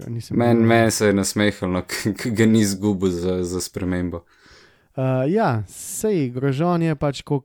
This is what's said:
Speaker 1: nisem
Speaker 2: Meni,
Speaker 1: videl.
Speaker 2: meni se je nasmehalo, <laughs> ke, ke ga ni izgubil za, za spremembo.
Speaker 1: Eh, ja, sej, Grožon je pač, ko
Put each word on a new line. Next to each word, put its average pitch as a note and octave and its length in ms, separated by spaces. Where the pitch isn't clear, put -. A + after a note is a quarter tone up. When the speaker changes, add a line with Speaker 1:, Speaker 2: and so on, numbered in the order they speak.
Speaker 1:
nisem A#2 340
Speaker 2:
Meni, A#2+ 200
Speaker 1:
videl. A2+ 120
Speaker 2:
meni A2+ 240
se G#2+ 140
je G2+ 80
nasmehalo, G2 720
<laughs> - 40
ke, - 240
ke - 180
ga A2 140
ni A2 140
izgubil G2 520
za, F2+ 300
za F2+ 200
spremembo. F2+ 640
Speaker 1:
Eh, C3 60
ja, G#3 200
sej, F3 640
Grožon C#3+ 520
je D#3+ 140
pač, C#3+ 260
ko C#3+ 240